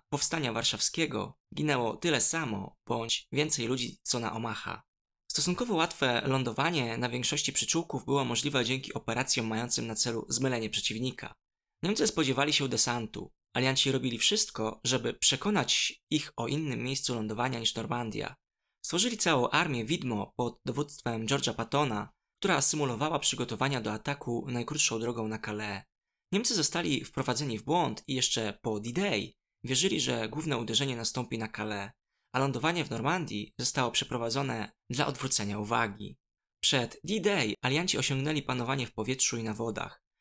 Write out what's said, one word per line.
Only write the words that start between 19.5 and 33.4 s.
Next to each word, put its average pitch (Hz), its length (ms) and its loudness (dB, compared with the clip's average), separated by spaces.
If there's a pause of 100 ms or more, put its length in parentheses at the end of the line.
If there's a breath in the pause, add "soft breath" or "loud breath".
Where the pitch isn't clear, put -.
widmo 113 500 -2
pod 120 300 -4
dowództwem 120 600 -4
George'a 139 260 2
Pattona, 117 560 0 (300)
która 175 220 2
symulowała 143 580 2
przygotowania 127 600 0
do 104 100 -2
ataku 117 580 -4
najkrótszą 120 500 0
drogą 113 280 -2
na 107 120 -6
Calais. 104 440 -6 (480)
Niemcy 226 240 2
zostali 170 500 0
wprowadzeni 123 540 -2
w - 40 -12
błąd 143 440 0
i 135 80 -2
jeszcze - 460 0
po 107 180 -2
D-Day 120 540 0 (300)
wierzyli, 131 360 2
że 117 300 0
główne 143 280 -2
uderzenie 120 380 0
nastąpi 117 420 -4
na 110 100 -4
Calais, 107 440 -6 (440)
a 131 40 2
lądowanie 139 460 0
w - 40 -10
Normandii 113 720 -2